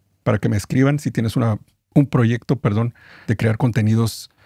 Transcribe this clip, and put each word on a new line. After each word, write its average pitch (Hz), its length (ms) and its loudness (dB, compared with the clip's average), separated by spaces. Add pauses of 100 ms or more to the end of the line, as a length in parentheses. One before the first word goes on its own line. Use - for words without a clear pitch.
(240)
para 113 160 0
que - 100 -2
me 110 80 0
escriban 135 420 0
si 139 120 -6
tienes 113 260 -4
una, 113 200 0 (360)
un 143 140 4
proyecto, 120 520 0
perdón, 113 360 -2 (320)
de 104 100 0
crear 110 200 0
contenidos 110 720 0 (160)